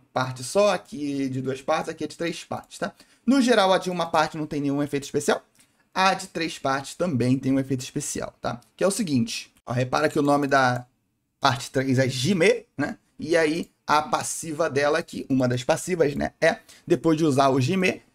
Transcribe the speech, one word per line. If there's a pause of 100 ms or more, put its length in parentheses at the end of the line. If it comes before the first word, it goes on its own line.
(140)
parte
só,
aqui
de
duas
partes,
aqui
é
de
três
partes,
tá? (320)
No
geral,
a
de
uma
parte
não
tem
nenhum
efeito
especial. (500)
A
de
três
partes
também
tem
um
efeito
especial,
tá? (140)
Que
é
o
seguinte, (140)
ó,
repara
que
o
nome
da (540)
parte
três
é
Jime, (120)
né? (220)
E
aí, (140)
a
passiva
dela
aqui,
uma
das
passivas,
né,
é, (280)
depois
de
usar
o
Jime, (140)